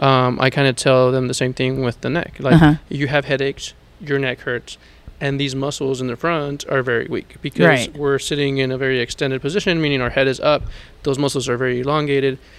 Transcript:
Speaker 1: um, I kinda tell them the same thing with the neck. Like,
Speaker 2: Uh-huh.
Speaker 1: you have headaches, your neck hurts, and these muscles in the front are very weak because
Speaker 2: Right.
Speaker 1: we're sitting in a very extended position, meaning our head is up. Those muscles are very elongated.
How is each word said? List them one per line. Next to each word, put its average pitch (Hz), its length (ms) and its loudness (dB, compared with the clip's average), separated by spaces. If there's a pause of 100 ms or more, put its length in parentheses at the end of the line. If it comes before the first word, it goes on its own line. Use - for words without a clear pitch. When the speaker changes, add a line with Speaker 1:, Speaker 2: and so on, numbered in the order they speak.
Speaker 1:
um, 127 400 4
I 131 100 4
kinda 139 240 2
tell 127 360 4
them 131 180 0
the 131 60 -4
same 127 200 -2
thing 131 280 -2
with 120 200 -2
the 127 80 -2
neck. 165 280 -4
Like, 135 160 4
Speaker 2:
Uh-huh. 156 200 8 (160)
Speaker 1:
you 143 160 -2
have 143 180 0
headaches, 139 480 -4 (340)
your 143 120 -2
neck 131 240 -4
hurts, 123 340 -8 (460)
and 139 180 -2
these 139 140 -2
muscles 135 480 -4
in 127 60 -4
the 117 80 -6
front 147 520 -4
are 139 140 0
very 123 260 -2
weak - 320 -6
because 165 260 0
Speaker 2:
Right. 139 300 2
Speaker 1:
we're 139 220 0
sitting 143 400 -2
in 131 120 0
a 131 60 -4
very 131 240 0
extended 131 400 -4
position, 170 400 -2
meaning 143 220 0
our 120 80 0
head 135 180 2
is 127 120 0
up. 147 240 2 (400)
Those 135 140 0
muscles 139 300 0
are 120 80 0
very 123 240 0
elongated. 139 560 0 (220)